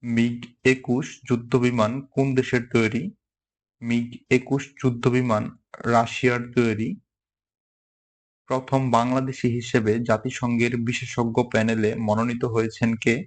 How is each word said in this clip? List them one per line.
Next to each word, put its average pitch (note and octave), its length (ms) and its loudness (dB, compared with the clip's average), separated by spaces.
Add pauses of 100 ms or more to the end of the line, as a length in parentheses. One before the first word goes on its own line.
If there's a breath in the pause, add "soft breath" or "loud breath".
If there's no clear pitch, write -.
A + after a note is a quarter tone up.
মিগ A#2+ 340 2 (280)
একুশ C3 420 2 (180)
যুদ্ধবিমান A#2+ 680 2 (180)
কোন C#3 240 0
দেশের B2+ 340 0
তৈরি? A2+ 340 2 (800)
মিগ A#2+ 260 -2 (220)
একুশ C3+ 320 2 (160)
যুদ্ধবিমান B2 680 0 (420)
রাশিয়ার A#2 560 2 (100)
তৈরি। A#2 360 2 (1600)
প্রথম C3+ 320 0 (100)
বাংলাদেশি B2+ 580 2
হিসেবে A#2 440 0 (120)
জাতিসংঘের A#2+ 720 0
বিশেষজ্ঞ A#2 580 -4 (120)
প্যানেলে A2 480 2
মনোনীত A#2 480 -2
হয়েছেন A2+ 520 -2
কে? A2+ 180 2 (120)